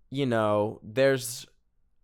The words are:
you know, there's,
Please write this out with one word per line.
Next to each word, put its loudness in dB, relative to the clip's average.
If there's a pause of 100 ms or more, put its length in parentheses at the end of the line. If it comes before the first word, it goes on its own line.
(120)
you -4
know, 0
there's, 0 (580)